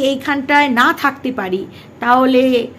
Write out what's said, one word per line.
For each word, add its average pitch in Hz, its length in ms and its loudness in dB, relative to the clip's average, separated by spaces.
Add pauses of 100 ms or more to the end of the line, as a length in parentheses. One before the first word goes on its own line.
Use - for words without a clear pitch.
এইখানটায় 277 680 0
না 247 220 2
থাকতে 269 380 -4
পারি, 190 300 -6 (380)
তাহলে 254 420 2 (380)